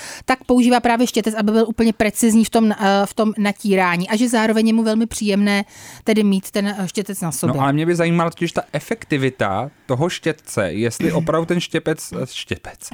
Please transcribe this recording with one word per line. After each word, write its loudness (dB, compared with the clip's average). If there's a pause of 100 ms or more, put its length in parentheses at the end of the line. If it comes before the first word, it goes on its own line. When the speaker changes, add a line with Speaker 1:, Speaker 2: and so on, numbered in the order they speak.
(240)
Speaker 1:
tak -2
používá 4
právě 2
štětec, -2
aby 0
byl 4
úplně 2
precizní 2
v -4
tom, 4
eh, -2 (280)
v -6
tom 0
natírání 0
a 0
že 2
zároveň 2
je 4
mu 2
velmi 0
příjemné 0 (400)
tedy 2
mít 0
ten, -2 (120)
eh, -4
štětec -6
na -4
sobě. -2
Speaker 2:
No, 0
ale 2
mě 0
by 2
zajímala 2
totiž -6
ta -2 (100)
efektivita -4 (160)
toho 0
štětce, -4
jestli -2
Speaker 1:
<clears throat> -
Speaker 2:
opravdu -2
ten -2
štěpec, -6
eh, -8
štěpec. -12 (160)